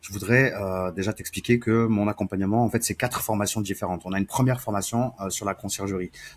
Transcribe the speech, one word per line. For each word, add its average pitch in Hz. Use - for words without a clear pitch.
Je 98
voudrais, 113
euh, 92
déjà 95
t'expliquer -
que 113
mon 104
accompagnement, 101
en 113
fait, 110
c'est 104
quatre -
formations 104
différentes. 95
On 92
a 95
une 98
première 127
formation, 117
euh, 95
sur 101
la 98
conciergerie. 95